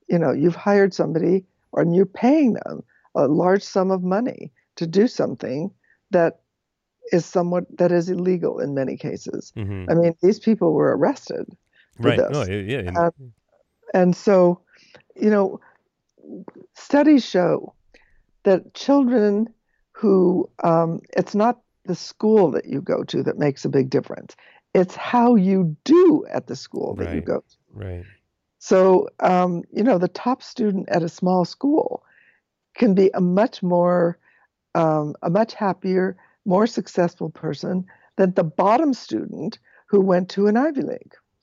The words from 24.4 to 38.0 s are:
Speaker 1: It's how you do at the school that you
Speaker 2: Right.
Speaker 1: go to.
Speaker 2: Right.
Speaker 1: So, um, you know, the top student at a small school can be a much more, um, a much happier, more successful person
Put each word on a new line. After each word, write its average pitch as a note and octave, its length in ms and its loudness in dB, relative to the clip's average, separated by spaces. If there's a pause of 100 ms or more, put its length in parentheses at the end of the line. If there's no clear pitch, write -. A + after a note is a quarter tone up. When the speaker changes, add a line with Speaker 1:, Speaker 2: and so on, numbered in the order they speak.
Speaker 1:
It's F#3 220 0
how A#3+ 400 2
you F#3 480 2
do E4+ 460 6
at - 160 -8
the B2+ 100 -12
school - 400 -10
that F2 140 -6
you E2 100 -6
Speaker 2:
Right. E2+ 40 -10
Speaker 1:
go F2 160 -4
to. - 160 -20 (160)
Speaker 2:
Right. F#2 320 -12 (540)
Speaker 1:
So, F#3+ 500 2 (120)
um, F3+ 500 0
you - 140 -4
know, A3+ 140 2
the F3+ 100 -2
top - 340 -6
student G3+ 460 -4
at E3+ 140 -2
a E3 60 -4
small F#3 360 0
school - 580 -2 (720)
can G#3+ 200 2
be F#3+ 200 4
a - 60 -4
much F#3 420 0
more, F3 560 0 (560)
um, D#3 480 0
a F3 80 -4
much G#3+ 240 0
happier, F#3 640 -4 (300)
more G3+ 200 2
successful F3 640 -4
person F3+ 560 -8 (300)